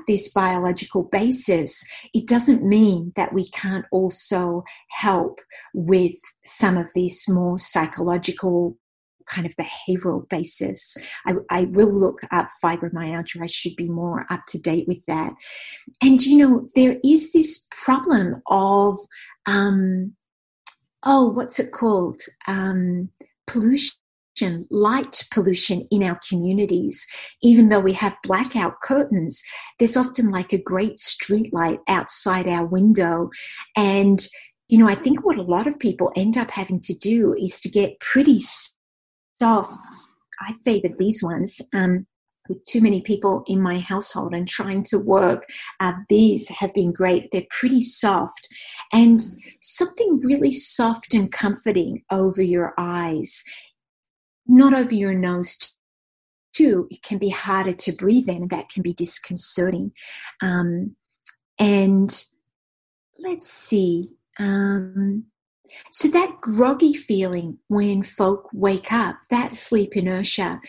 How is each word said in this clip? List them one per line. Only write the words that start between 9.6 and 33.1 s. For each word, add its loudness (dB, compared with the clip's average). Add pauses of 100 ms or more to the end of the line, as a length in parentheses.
basis. -6 (300)
I, 0 (160)
I 0
will 4
look 0 (100)
up 0 (140)
fibromyalgia. -4
I -6
should -8
be -6
more -6
up -8
to -10
date -2
with -6
that. -4 (680)
And, 6
you 6
know, 6
there 6
is 4
this 2
problem 0
of, 4 (500)
um, 0 (880)
oh, 6
what's -4
it -6
called? 0 (260)
Um, -2 (380)
pollution, 0 (720)
light 0
pollution -2
in 2
our -4
communities. -2 (380)
Even 8
though 4
we 2
have -2
blackout -2
curtains, -2 (380)
there's 2
often, 0
like, -4
a -2
great -4
street -2
light -2
outside -2
our -2
window. 2 (460)